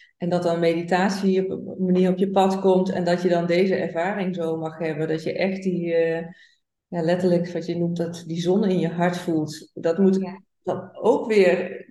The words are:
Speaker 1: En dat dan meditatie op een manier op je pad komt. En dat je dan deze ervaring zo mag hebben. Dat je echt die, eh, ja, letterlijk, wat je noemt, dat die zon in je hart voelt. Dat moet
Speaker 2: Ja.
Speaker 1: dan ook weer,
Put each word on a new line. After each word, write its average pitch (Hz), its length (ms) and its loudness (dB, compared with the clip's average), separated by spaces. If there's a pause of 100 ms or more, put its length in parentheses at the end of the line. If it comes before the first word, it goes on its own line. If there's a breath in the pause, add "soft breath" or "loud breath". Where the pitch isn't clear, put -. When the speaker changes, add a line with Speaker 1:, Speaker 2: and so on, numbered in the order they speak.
(180 loud breath)
Speaker 1:
En 175 120 -4
dat 175 140 0
dan 170 160 0
meditatie 185 960 0
op - 140 -8
een - 180 -6
manier 185 260 4
op 185 60 -2
je 196 120 0
pad 190 300 2
komt. 190 300 4
En 180 140 -2
dat 175 180 2
je 180 80 2
dan 170 160 2
deze 180 300 2
ervaring 180 600 -2
zo 165 220 -4
mag 160 200 -8
hebben. 156 300 -4
Dat 160 160 -2
je - 140 -4
echt 190 260 -2
die, 170 300 -2
eh, 165 320 0 (640 loud breath)
ja, 175 140 -4
letterlijk, 175 500 2
wat 165 140 -6
je 170 120 -4
noemt, 170 200 -2
dat 170 300 -6
die 170 140 -6
zon 185 220 2
in 185 160 2
je 160 100 0
hart 175 280 0
voelt. 156 560 -4
Dat 165 240 0
moet 190 180 6
Speaker 2:
Ja. 190 260 -4 (220)
Speaker 1:
dan 180 340 -6
ook 247 300 2
weer, 190 640 2